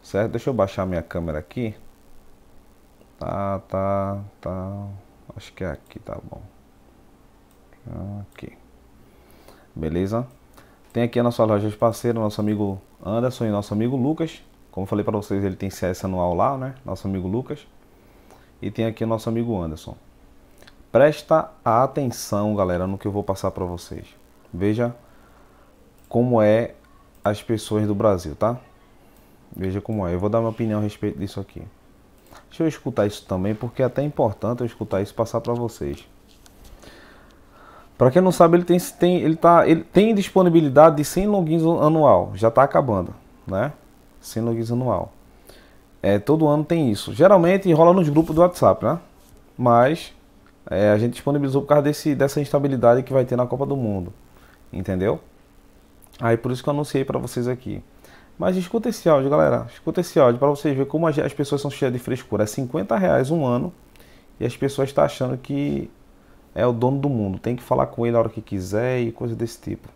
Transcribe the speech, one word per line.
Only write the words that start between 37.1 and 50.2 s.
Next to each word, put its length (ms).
Pra 140
quem 100
não 100
sabe, 280
ele 60
tem, 140
tem, 440
ele 140
tá, 300
ele 180
tem 300
disponibilidade 840
de 100
cem 200
logins 360
anual. 720
Já 160
tá 140
acabando, 500
né? 260
Cem 220
logins 280
anual. 400
É, 160
todo 280
ano 180
tem 260
isso. 240
Geralmente 580
rola 220
nos 160
grupos 240
do 80
WhatsApp, 420
né? 140
Mas, 560